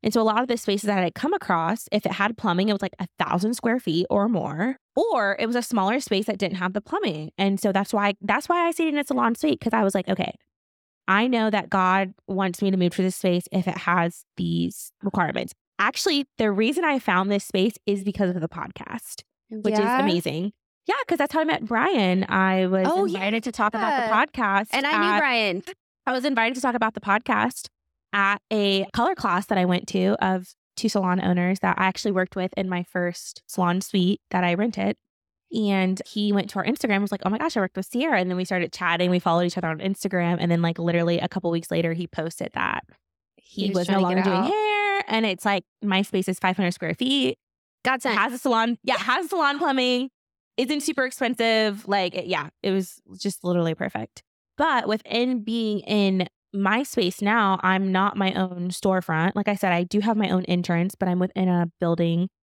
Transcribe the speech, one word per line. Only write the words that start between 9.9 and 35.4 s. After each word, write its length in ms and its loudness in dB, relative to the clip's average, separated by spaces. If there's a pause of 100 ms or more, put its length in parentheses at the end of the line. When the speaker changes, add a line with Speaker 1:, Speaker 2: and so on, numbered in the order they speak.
Speaker 1:
like, 140 -2
"Okay, 240 -2 (760)
I 200 4
know 220 2
that 200 -2
God 440 2 (140)
wants 340 -2
me 100 2
to 60 2
move 180 2
to 60 0
this 140 0
space 360 0
if 160 0
it 100 -4
has 480 0 (100)
these 560 -4 (100)
requirements." 520 -2 (260)
Actually, 460 0 (120)
the 140 2
reason 320 2
I 160 2
found 320 2
this 140 0
space 300 0 (100)
is 180 -2
because 320 0
of 60 -4
the 80 -4
podcast, 720 -12 (260)
which 240 -2
Speaker 2:
Yeah. 240 4
Speaker 1:
is 60 2
amazing. 480 0 (340)
Yeah, 100 0 (120)
'cause 100 0
that's 160 0
how 60 2
I 60 2
met 200 -2
Brian. 640 2
I 380 2
was 220 2
Speaker 2:
Oh, 160 2
Speaker 1:
invited 400 -2
to 80 -4
talk 200 0
about 280 0
the 60 -2
Speaker 2:
yeah. 180 4
Speaker 1:
podcast 460 0
Speaker 2:
And 140 0
I 140 0
knew 140 2
Speaker 1:
at 60 4
Speaker 2:
Brian. 440 0 (420)
Speaker 1:
I 60 -2
was 140 -2
invited 300 2
to 60 -6
talk 140 0
about 180 0
the 80 -10
podcast 680 0 (460)
at 240 2 (140)
a 420 2
color 220 0
class 320 0
that 100 2
I 80 4
went 240 0
to 340 2
of 300 -2 (240)
two 100 0
salon 320 2
owners 420 2
that 180 0
I 60 2
actually 260 -2
worked 240 -2
with 200 -4
in 140 -2
my 140 -2
first 640 -6
salon 340 0
suite 480 2
that 140 0
I 100 2
rented. 420 -2 (600)